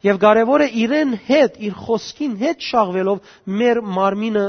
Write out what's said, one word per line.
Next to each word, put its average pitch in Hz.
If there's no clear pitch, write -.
Եվ 196
կարևոր 226
է -
իրեն 254
հետ, 254
իր 208
խոսքին 233
հետ 269
շաղվելով 190
մեր 233
մարմինը 202